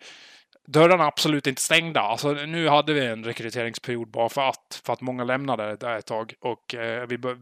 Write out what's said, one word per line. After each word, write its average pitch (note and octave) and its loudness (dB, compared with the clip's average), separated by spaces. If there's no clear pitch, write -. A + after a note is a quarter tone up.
dörrarna D#3+ 6
är D3+ 4
absolut D3+ 0
inte C3+ -2
stängda. D#3+ 2
Alltså, A#2+ 0
nu D#3 -2
hade D3 4
vi C#3+ 2
en A2+ -6
rekryteringsperiod A#2 -6
bara A#2 0
för C3+ 0
att, - -6
för B2 -2
att A#2 -4
många B2+ -4
lämnade A#2+ -2
där A#2+ -6
ett G2+ -10
tag A2+ -6
och, - -6
eh, A#2 -6
vi A#2+ -6
bör-, B2 -6